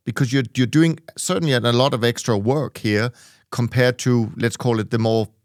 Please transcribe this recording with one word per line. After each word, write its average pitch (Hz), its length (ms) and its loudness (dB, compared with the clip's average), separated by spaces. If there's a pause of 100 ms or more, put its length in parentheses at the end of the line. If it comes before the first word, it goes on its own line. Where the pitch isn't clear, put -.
Because 113 280 -4
you're, 135 120 2 (100)
you're 131 120 0
doing 156 320 2 (200)
certainly 175 340 -2
a 120 80 2
lot 120 320 2
of 120 120 -2
extra 117 340 0
work 127 400 -2
here 107 320 0 (400)
compared 123 480 0
to, 120 380 0
let's 117 200 -2
call 117 240 0
it, 104 100 -4
the 120 80 0
more 113 300 2 (160)